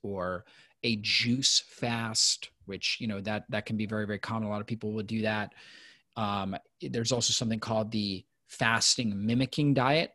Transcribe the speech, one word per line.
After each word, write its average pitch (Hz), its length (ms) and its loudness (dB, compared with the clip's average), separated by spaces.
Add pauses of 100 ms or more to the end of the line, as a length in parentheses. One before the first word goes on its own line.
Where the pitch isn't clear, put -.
or 92 420 -4 (400)
a 117 180 2
juice 120 640 2
fast, 117 840 -2 (160)
which, - 340 -4
you 120 80 -2
know, 101 140 -4
that, 107 260 -2
that 107 180 -4
can 110 100 -2
be 107 100 0
very, 107 200 -2
very 101 120 -4
common. 110 280 -4
A 104 40 -4
lot 104 100 -4
of 104 60 -8
people 110 260 -4
will 110 100 -4
do 107 200 -2
that. 107 320 -2 (600)
Um, 101 420 -2 (240)
there's 123 300 -2
also 117 220 2
something 113 260 0
called 110 320 0
the 101 340 -2 (220)
fasting 113 800 2
mimicking 131 480 4
diet 135 400 4